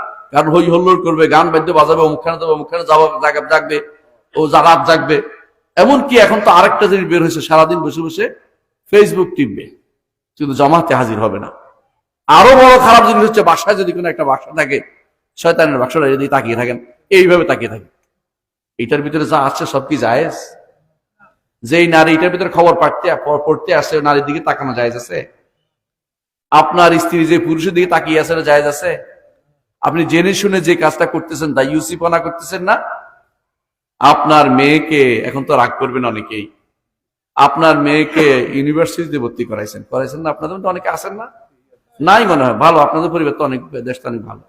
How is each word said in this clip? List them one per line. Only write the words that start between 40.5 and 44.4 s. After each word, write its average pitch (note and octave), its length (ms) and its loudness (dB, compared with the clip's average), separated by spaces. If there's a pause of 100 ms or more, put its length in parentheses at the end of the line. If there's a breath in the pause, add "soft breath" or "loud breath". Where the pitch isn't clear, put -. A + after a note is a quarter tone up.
মধ্যে F#3+ 140 -8
অনেকে F3+ 200 -8
আছেন E3 240 -10
না? A3 180 -16 (720)
নাই G3+ 240 2
মনে D#3 180 0
হয়, B2 100 0
ভালো, D#3 260 2
আপনাদের D#3+ 300 0
পরিবার D#3+ 280 -2
তো D#3+ 60 -4
অনেক, C3 260 -4
দেশটা B2 400 -12
অনেক A2+ 160 -10
ভালো। A2+ 240 -20